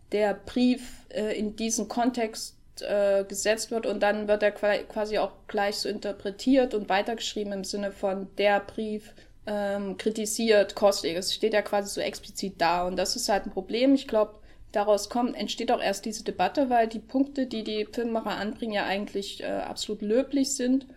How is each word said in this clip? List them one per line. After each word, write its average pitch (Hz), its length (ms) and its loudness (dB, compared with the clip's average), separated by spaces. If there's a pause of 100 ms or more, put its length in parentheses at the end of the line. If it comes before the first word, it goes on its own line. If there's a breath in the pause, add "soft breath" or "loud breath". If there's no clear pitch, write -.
(120)
der 202 220 2
Brief, - 720 0
äh, 214 280 -4
in 214 200 -4
diesen 226 320 -2
Kontext, 240 640 -2 (260)
äh, 202 440 2
gesetzt 202 460 0
wird 226 160 -2
und 202 160 -2
dann 208 240 2
wird 208 160 4
er 208 80 6
qua-, 208 380 0
quasi 214 300 -2
auch 190 120 0 (160)
gleich 208 300 0
so - 120 -4
interpretiert 208 840 0
und 208 140 -2
weitergeschrieben 208 640 -2
im 190 100 -4
Sinne 202 300 -6
von 196 340 -4 (100)
der 202 220 4
Brief, 214 560 -8 (320 soft breath)
ähm, 202 500 -4
kritisiert 214 800 2
Koslik. 196 420 2
Es 190 160 -2
steht 214 220 0
ja 208 80 4
quasi 202 260 -2
so 175 120 -6
explizit - 580 -6
da 175 260 2
und 180 120 -4
das 185 180 0
ist - 140 -4
halt 196 180 2
ein 196 60 -10
Problem. 233 420 2
Ich 269 140 2
glaub, 214 340 0 (340 soft breath)
daraus 208 320 2
kommt, 240 280 0
entsteht 220 360 -4
auch 220 100 2
erst 196 220 -2
diese 220 200 -8
Debatte, 240 460 0
weil 233 180 4
die 226 100 -8
Punkte, 269 480 -2
die 220 180 -6
die 214 260 -2
Filmemacher 226 460 -2
anbringen, 208 380 -4
ja 196 120 0
eigentlich, 196 560 -4
äh, - 40 -6
absolut 196 560 -6
löblich 262 520 2
sind 262 320 0 (100)